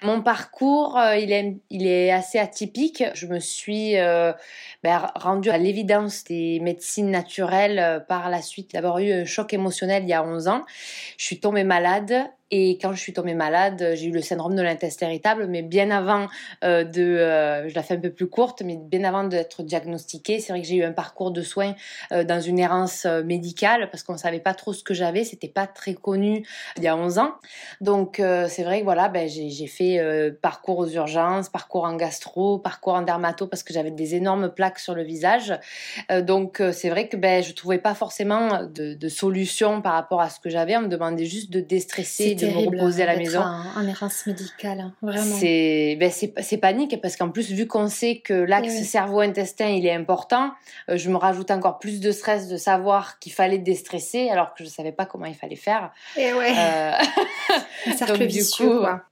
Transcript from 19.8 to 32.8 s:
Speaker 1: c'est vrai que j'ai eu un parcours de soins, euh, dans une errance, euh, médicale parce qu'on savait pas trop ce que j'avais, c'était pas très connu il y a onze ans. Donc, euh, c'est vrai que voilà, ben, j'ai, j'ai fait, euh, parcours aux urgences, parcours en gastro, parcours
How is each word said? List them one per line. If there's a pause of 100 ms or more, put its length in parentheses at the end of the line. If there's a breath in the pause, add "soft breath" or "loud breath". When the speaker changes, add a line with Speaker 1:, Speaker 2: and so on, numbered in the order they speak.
Speaker 1:
c'est
vrai
que
j'ai
eu
un
parcours
de
soins, (380 loud breath)
euh,
dans
une
errance,
euh,
médicale
parce
qu'on
savait
pas
trop
ce
que
j'avais,
c'était
pas
très
connu (300 loud breath)
il
y
a
onze
ans. (480 loud breath)
Donc,
euh,
c'est
vrai
que
voilà,
ben,
j'ai,
j'ai
fait,
euh, (120)
parcours
aux
urgences,
parcours
en
gastro,
parcours